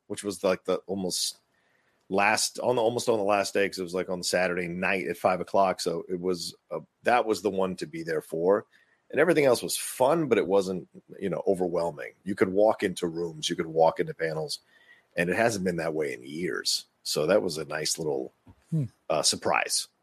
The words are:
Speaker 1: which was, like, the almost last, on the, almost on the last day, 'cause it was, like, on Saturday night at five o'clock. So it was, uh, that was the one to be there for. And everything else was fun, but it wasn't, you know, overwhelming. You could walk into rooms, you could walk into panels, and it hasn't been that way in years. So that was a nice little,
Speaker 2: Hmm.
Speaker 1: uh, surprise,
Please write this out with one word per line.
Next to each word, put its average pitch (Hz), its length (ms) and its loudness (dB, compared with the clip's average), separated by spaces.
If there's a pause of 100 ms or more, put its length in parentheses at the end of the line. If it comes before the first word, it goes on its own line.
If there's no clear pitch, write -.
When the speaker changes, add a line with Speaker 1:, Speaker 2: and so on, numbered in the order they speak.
Speaker 1:
which - 160 -10
was, 101 220 -6
like, 92 180 2
the 92 140 0 (100)
almost 92 520 -4 (720)
last, 101 480 2
on 123 180 2
the, 120 40 2
almost 117 280 0
on 113 100 4
the 101 60 -2
last 101 280 2
day, 98 140 2
'cause 90 120 -10
it 92 40 -4
was, 85 100 -8
like, 90 160 -2
on 90 140 -4
Saturday 90 440 0
night 92 400 -2
at - 100 -4
five 92 240 0
o'clock. 92 400 2
So 85 280 -4
it 92 100 -4
was, 87 360 -4 (160)
uh, 80 80 -6 (240)
that 117 220 4
was 110 160 0
the 104 80 0
one 95 280 0
to 87 80 -10
be 82 180 -10
there 80 180 -4
for. 90 440 2 (460)
And - 80 0
everything 156 260 4
else 123 160 4
was 85 160 -4
fun, 151 500 0
but 113 100 4
it 82 100 2
wasn't, 92 400 0 (320)
you 95 100 -4
know, 85 180 -4
overwhelming. 85 680 -2 (100)
You 95 120 -4
could 98 140 2
walk 104 340 4
into 92 240 -2
rooms, 82 420 -6
you 85 60 -4
could 82 120 -4
walk 80 320 4
into 80 140 -4
panels, 78 460 -6 (580)
and 87 120 2
it - 60 0
hasn't 110 300 2
been 87 120 0
that 80 160 -2
way 76 200 -2
in 60 100 -12
years. 71 600 -4 (180)
So - 240 -2
that 104 140 4
was 87 160 -4
a 80 80 -6
nice 76 320 -4
little, 67 360 -4 (380)
Speaker 2:
Hmm. 156 140 0 (240)
Speaker 1:
uh, 78 140 2
surprise, - 640 0 (140)